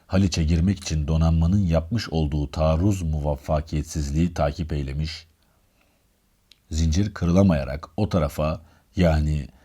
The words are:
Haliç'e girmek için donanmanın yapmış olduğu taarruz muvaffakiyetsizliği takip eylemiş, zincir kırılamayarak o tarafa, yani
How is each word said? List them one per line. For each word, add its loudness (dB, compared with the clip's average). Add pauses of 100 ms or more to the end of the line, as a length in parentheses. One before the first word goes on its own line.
Haliç'e 2
girmek 2
için -4
donanmanın 2
yapmış -2
olduğu -2
taarruz 2
muvaffakiyetsizliği -2
takip -4
eylemiş, -6 (1400)
zincir 0
kırılamayarak 2
o -2
tarafa, -2 (340)
yani 2 (180)